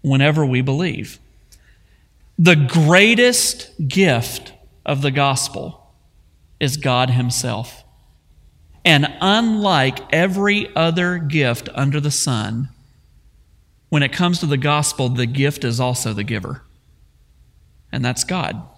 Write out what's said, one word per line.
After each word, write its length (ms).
whenever 440
we 160
believe. 580
The 180
greatest 1160
gift 680
of 160
the 100
gospel 800
is 180
God 320
himself. 720
And 340
unlike 960
every 600
other 420
gift 560
under 260
the 120
sun, 580
when 140
it 100
comes 260
to 60
the 120
gospel, 520
the 160
gift 380
is 160
also 340
the 100
giver. 380
And 140
that's 180
God. 380